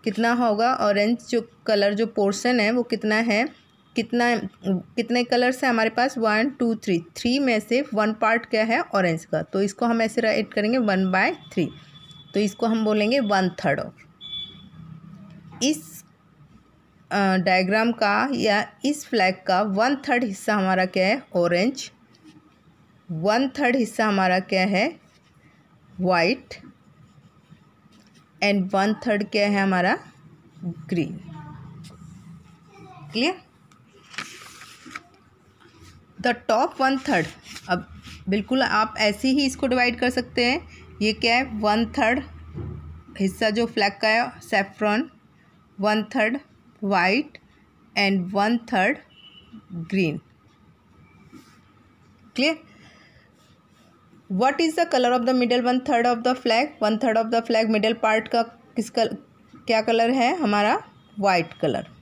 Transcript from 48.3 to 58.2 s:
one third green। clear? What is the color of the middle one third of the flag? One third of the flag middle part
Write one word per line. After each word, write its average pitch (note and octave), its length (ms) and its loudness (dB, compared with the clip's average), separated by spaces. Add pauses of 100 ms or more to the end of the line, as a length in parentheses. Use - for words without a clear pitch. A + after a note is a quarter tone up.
one G#3+ 240 2
third A3+ 360 0 (840)
green। E3+ 420 -2 (2250)
clear? D#4 200 0 (1800)
What B3 220 2
is D#4+ 160 0
the E4+ 160 0
color B3+ 320 2
of - 20 2
the B3 140 0
middle B3 300 2
one B3 220 2
third A#3+ 200 2
of B3 200 2
the B3+ 160 2
flag? A#3+ 240 2 (160)
One G#3+ 220 0
third A3+ 200 2
of - 100 -2
the A#3 160 0
flag A3+ 200 2
middle A3 240 2 (100)
part A3 240 0